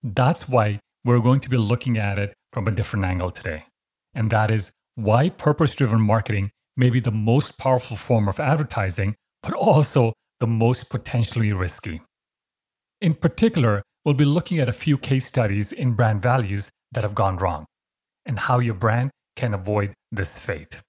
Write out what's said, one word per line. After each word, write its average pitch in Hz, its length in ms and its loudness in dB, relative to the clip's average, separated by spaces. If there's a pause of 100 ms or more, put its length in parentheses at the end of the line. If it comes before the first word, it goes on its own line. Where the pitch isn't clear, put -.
That's 131 440 0
why 107 340 2 (220)
we're 120 180 4
going 127 200 4
to - 80 -12
be 127 80 0
looking 117 400 0
at 101 220 -2
it 101 160 -4 (180)
from 98 160 -2
a 104 40 0
different 98 340 -2
angle 90 240 -2
today. 78 340 -10 (480)
And 110 180 -2
that 107 200 2
is 107 200 -2 (260)
why 117 340 2
purpose-driven 135 720 2
marketing 104 480 0 (260)
may 127 140 4
be 123 100 2
the 120 100 -2
most 110 460 0
powerful 127 400 -2
form 107 320 0
of 95 100 -4
advertising, 110 760 -2 (280)
but - 120 -8
also 135 580 4 (280)
the 120 60 0
most 113 440 0
potentially 110 640 -2
risky. 90 480 -6 (1000)
In 165 140 2
particular, 131 680 2 (220)
we'll 151 80 2
be 143 140 4
looking 165 320 0
at 131 100 0
a 101 60 -2
few 143 240 0
case 135 260 -2
studies 104 480 -2
in 127 220 -2
brand 110 260 2
values 104 480 -2 (240)
that 117 100 -4
have 104 120 -4
gone 98 240 0
wrong, 82 260 -4 (640)
and 113 140 -4
how 123 180 0
your 117 160 0
brand 117 360 0 (240)
can 113 200 -4
avoid 101 400 -2 (160)
this 98 260 -6
fate. - 420 -12 (100)